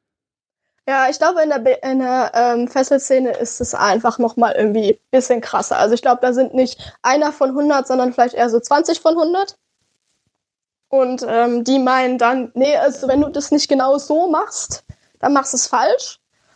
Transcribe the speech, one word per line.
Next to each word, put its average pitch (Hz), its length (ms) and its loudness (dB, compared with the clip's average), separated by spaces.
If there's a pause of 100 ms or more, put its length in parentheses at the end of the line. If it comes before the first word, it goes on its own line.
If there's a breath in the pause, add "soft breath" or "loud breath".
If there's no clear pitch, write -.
(880)
Ja, 262 220 2
ich 294 80 -4
glaube, 330 240 2
in 311 60 0
der 285 100 0
B-, 254 240 2
in 262 160 -2
der, 254 360 0
ähm, 240 340 0
Fesselszene 262 680 0
ist - 220 -6
es 247 140 -8
einfach 233 460 0
nochmal 233 360 0
irgendwie 214 360 2
ein - 60 -4 (120)
bisschen 247 300 2
krasser. - 380 -4
Also 175 180 2
ich 240 60 -2
glaube, 247 200 2
da 254 100 2
sind 254 220 0
nicht 254 240 0 (240 loud breath)
einer 294 300 2
von 269 220 -2
hundert, 285 340 0
sondern 254 240 0
vielleicht 247 220 0
eher 233 160 0
so 233 100 2
zwanzig 320 400 0
von 330 160 2
hundert. 349 400 -2 (1300)
Und, 254 400 0
ähm, 240 360 0
die 269 160 2
meinen 254 380 0
dann, 240 360 0
nee, 277 220 2
also 262 320 -2
wenn 277 120 2
du 294 100 0
das 285 200 -6
nicht 294 180 0
genau 269 300 2
so 320 320 0
machst, - 540 -6 (340 soft breath)
dann - 140 0
machst 269 220 0
du - 20 -4
es - 100 -2
falsch. - 540 -2 (360)